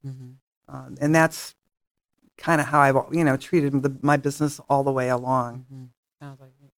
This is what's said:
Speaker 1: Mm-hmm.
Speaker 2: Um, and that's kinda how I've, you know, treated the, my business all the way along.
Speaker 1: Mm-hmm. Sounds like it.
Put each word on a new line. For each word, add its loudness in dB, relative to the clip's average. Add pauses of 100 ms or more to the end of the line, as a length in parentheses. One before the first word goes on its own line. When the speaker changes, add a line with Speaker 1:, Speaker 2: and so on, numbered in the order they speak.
Speaker 1:
Mm-hmm. -14 (440)
Speaker 2:
Um, -16
and 4
that's 2 (840)
kinda 0
how 2
I've, 4
you 2
know, 4
treated 0
the, -2
my 4
business -2
all 2
the 2
way 0
along. -2
Speaker 1:
Mm-hmm. -18 (380)
Sounds -18
like -20 (100)
it. -20